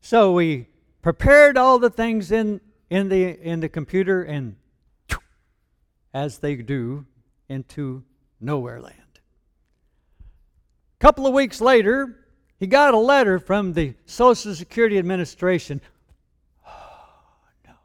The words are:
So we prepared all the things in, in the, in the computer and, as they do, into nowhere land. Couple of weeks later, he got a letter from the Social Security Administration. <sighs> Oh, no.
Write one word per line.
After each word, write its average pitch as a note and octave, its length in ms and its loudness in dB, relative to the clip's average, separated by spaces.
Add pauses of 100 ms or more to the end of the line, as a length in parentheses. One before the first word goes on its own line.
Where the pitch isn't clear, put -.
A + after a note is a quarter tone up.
So G#3 320 2
we D#3+ 340 -2 (340)
prepared C#4 560 6
all B3+ 220 4
the A#3+ 100 2
things A3 420 -4
in, G#3 300 -2 (300)
in G3 180 -2
the, F#3+ 140 0 (180)
in E3 180 -6
the D#3 100 -6
computer F#3 540 -4
and, C#3 320 -10 (1600)
as C3+ 240 -8
they D3 200 -6
do, B2+ 500 -8 (420)
into C3+ 540 -12 (360)
nowhere A#2+ 400 -8
land. - 160 -20 (2000)
Couple C#4 260 4
of C4 80 2
weeks C4+ 260 -2
later, B3 680 0 (320)
he F#3+ 80 -6
got C#4 260 4
a A3 60 2
letter A#3 400 2
from F#3+ 340 -4
the D3+ 220 -4 (100)
Social A3+ 480 0
Security G3+ 460 -2
Administration. F3 840 -4
<sighs> - 60 -20 (760)
Oh, - 40 -20 (960)
no. - 80 -20 (120)